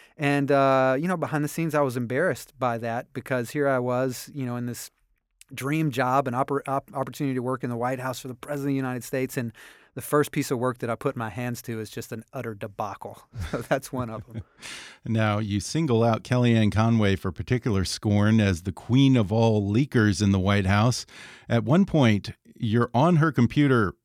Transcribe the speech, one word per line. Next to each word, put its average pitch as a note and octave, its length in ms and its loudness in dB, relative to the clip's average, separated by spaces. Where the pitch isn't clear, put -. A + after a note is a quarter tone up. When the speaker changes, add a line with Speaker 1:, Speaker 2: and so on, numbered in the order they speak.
Speaker 1:
And, C#3+ 360 0
uh, C3 460 4
you D#3 100 -4
know, F#3 80 -2
behind D3 280 -4
the D3 40 -4
scenes, E3 260 -4
I D3+ 60 2
was C3 160 -2
embarrassed B2+ 600 -4
by B2 200 -2
that A#2 340 -8
because B2+ 380 -4
here C#3+ 180 0
I C3+ 120 2
was, B2 540 -4
you C3+ 120 -6
know, A#2+ 100 -6
in A#2+ 100 -6
this A#2+ 240 -12
dream D3+ 380 -2
job B2+ 340 0
and A#2+ 100 -2
oppor-, C#3 300 -2
op-, C3+ 260 -4
opportunity C3+ 420 -6
to B2+ 80 -4
work B2+ 200 -4
in C3 80 -6
the A#2+ 60 -4
White B2 240 -4
House B2+ 200 -6
for - 80 -16
the B2+ 60 -10
President C#3+ 300 -8
of C#3+ 80 0
the - 20 0
United B2+ 300 -4
States. C3 320 -4
And A#2 160 -4
the B2 80 -10
first D3 300 0
piece C#3+ 180 -4
of C3 80 -2
work B2 200 -2
that A#2 120 -6
I A#2 60 -2
put C3+ 200 -6
my A2+ 140 -6
hands A#2+ 320 -8
to A#2 180 -8
is G#2+ 80 -10
just - 220 -12
an A2+ 220 -12
utter A#2 220 -10
debacle. G#2 680 -12
<laughs> A2 200 -10
So D3 60 -4
that's C#3 340 -4
one B2 180 -6
of A#2+ 180 -12
'em. A2+ 140 -12
Speaker 2:
<laughs> - 320 -20
Now, A2 320 2
you G#2 220 -2
single C3+ 420 0
out A#2 220 2
Kellyanne A#2 480 4
Conway A2 440 4
for F#2+ 160 -6
particular G#2 520 -2
scorn G#2 560 2
as F#2 220 2
the F#2+ 100 -6
queen C3+ 440 4
of G2+ 160 2
all G#2+ 400 2
leakers G#2+ 480 4
in G2+ 120 4
the G2 80 4
White G2 260 2
House. G#2+ 400 2
At A#2 160 0
one D#3+ 220 4
point, A2+ 460 2
you're A#2 320 0
on E3 240 4
her D#3 160 4
computer, B2 640 2